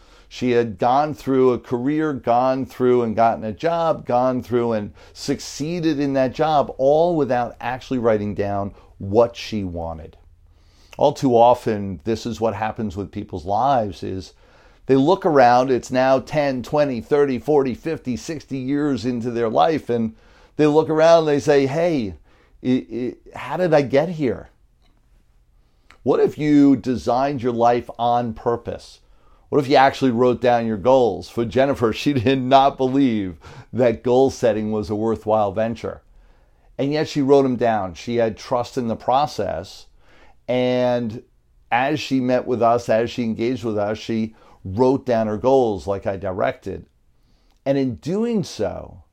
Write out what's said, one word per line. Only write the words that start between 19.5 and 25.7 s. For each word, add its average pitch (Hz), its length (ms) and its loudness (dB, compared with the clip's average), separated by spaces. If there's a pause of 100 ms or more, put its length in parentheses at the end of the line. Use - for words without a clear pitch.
and 113 260 -2 (420)
they 151 100 4
look 156 220 2
around 160 300 6
and 160 100 0
they 143 100 2
say, 143 260 4
"Hey, 139 500 -2 (460)
i-, 127 300 0
i-, - 460 -8
how 143 200 -8
did 175 160 0
I 151 80 6
get 135 280 2
here?" 139 400 -4 (1500)